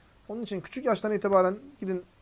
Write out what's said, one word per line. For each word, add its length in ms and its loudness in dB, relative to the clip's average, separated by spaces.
Onun 140 -8
için 180 -6
küçük 240 -12
yaştan 280 0
itibaren 440 4
gidin 240 -4